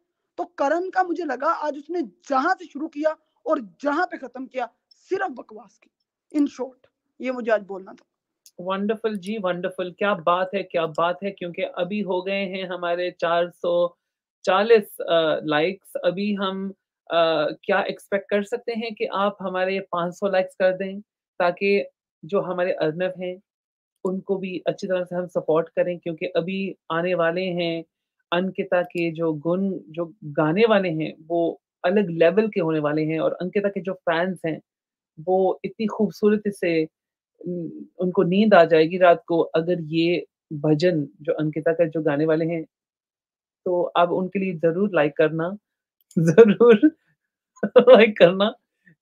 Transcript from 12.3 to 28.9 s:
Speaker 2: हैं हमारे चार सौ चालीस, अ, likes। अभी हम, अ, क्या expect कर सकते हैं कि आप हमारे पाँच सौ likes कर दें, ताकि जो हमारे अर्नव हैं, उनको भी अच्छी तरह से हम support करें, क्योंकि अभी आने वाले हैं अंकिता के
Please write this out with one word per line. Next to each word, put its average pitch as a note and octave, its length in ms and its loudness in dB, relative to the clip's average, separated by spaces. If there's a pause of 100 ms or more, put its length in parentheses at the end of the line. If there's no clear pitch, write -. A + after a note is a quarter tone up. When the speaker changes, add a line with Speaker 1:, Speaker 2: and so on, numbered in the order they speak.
Speaker 2:
हैं F#3 220 -8
हमारे F3 420 -4 (100)
चार F3 300 0
सौ F3 460 -2 (480)
चालीस, G#3 560 4
अ, E3 440 0
likes। D#3 480 -2 (120)
अभी G3+ 300 -2
हम, F#3+ 360 -4 (400)
अ, D#3+ 360 2 (160)
क्या G3 200 0
expect - 480 -6
कर G3+ 120 0
सकते A#3 300 -8
हैं A3+ 220 -6
कि A3+ 100 -6
आप G3+ 360 -2
हमारे F#3+ 400 -2
पाँच F3 340 -6
सौ G3+ 140 -2
likes F#3 260 0
कर F#3 180 2
दें, F#3+ 280 -8 (380)
ताकि G3 520 0 (340)
जो F3+ 160 -2
हमारे F3+ 320 -2
अर्नव E3 460 -2
हैं, F#3 240 -10 (600)
उनको F#3+ 320 -4
भी F3+ 300 -8
अच्छी F3+ 200 -4
तरह F#3 180 -2
से F3 120 -10
हम F3+ 100 -4
support E3 420 -2
करें, F3 300 -4
क्योंकि E3 280 -8
अभी F#3+ 500 -4 (160)
आने E3+ 220 -2
वाले E3+ 300 0
हैं E3+ 400 -4 (480)
अंकिता F3+ 500 0
के E3+ 300 -4